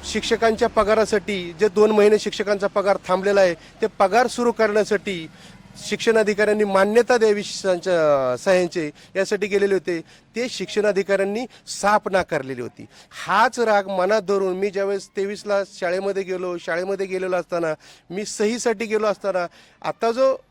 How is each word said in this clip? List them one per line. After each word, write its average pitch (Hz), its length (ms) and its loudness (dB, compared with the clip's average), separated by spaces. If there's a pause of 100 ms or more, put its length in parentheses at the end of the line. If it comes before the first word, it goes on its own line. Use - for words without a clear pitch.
(100)
शिक्षकांच्या 226 580 0
पगारासाठी, 208 880 0
जे 214 100 4
दोन 214 220 4
महिने 208 280 6
शिक्षकांचा 202 480 -2
पगार 196 300 0 (100)
थांबलेला 190 340 2
आहे 180 120 4
ते - 340 -6
पगार 208 400 2
सुरू 240 240 0
करण्यासाठी 208 760 0 (580)
शिक्षण 220 320 0
अधिकाऱ्यांनी 208 460 2
मान्यता 208 540 4
द्यावी 214 260 2
संच-, 180 460 -4 (540)
सह्यांचे 180 480 0 (240)
यासाठी 196 320 -2
गेलेले 196 260 2
होते. 175 280 -2 (340)
ते 240 140 -4
शिक्षण 202 360 -4
अधिकाऱ्यांनी 196 600 0 (220)
साफ 208 340 0 (100)
नाकारलेली 135 500 -2
होती. 113 240 -12 (400)
हाच 220 340 2
राग 208 280 2
मनात 196 340 0
धरून 190 360 -2
मी 196 120 -2
ज्यावेळेस 196 480 -4
तेवीसला 202 480 -4
शाळेमध्ये 190 580 -4
गेलो, 180 340 -4
शाळेमध्ये 185 480 -4
गेलेलो 185 300 -4
असताना 170 380 -4 (360)
मी 196 160 -8
सहीसाठी 226 600 -2
गेलो 214 220 -2
असताना 185 400 -2 (340)
आता 226 300 -2
जो 262 240 2 (160)